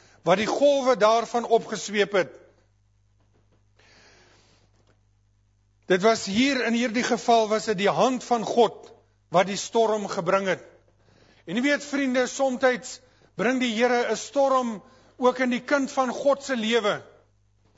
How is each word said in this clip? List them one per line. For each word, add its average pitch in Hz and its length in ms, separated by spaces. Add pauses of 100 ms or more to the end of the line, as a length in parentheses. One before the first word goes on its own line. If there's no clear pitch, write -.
(240)
wat 175 140
die 214 100
golwe 277 480
daarvan 226 500
opgesweep 202 680
het." 180 200 (3500)
Dit 185 140
was 220 240
hier 247 400
in 226 80
hierdie 233 300
geval, 226 440
was 214 180
dit 214 120
die 196 120
hand 214 340
van 233 200
God - 500 (360)
wat 180 180
die 196 100
storm 220 500
gebring 190 400
het. 160 160 (840)
En 170 100
jy 240 60
weet, 285 220
vriende, 262 440
somtyds 254 720 (360)
bring 247 240
die 240 140
Here 240 380
'n 220 40
storm 254 680 (360)
ook 247 220
in 254 100
die 247 160
kind 277 260
van 262 180
God 277 340
se 269 120
lewe, 214 460 (760)